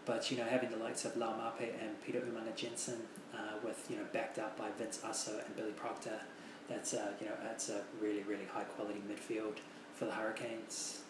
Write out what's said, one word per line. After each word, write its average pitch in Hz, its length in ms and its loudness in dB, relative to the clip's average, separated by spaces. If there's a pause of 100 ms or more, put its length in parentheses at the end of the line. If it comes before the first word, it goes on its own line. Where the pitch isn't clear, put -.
But, 113 280 4
you 127 60 4
know, 117 80 4
having 120 260 6
the 113 60 0
likes 117 280 0
of - 80 2
Laumape 117 480 2 (180)
and 160 240 -2
Peter 123 160 2
Umana 113 360 -2
Jensen, - 460 -2 (320)
uh, 107 300 -2
with, 110 260 -2
you 113 80 0
know, 104 140 0
backed - 280 0
up 107 180 -2
by 107 200 0
Vince 110 280 -2
Aso 110 400 0
and 101 100 -6
Billy 107 160 0
Proctor, 110 480 -2 (480)
that's, - 280 0
uh, 107 160 4 (100)
you 107 60 -2
know, 104 160 0
that's 110 260 0
a 101 140 2 (180)
really, 104 220 6
really 98 220 2
high 101 180 0
quality 104 440 -2
midfield 107 500 0 (360)
for - 120 2
the 107 60 2
Hurricanes. 110 1000 0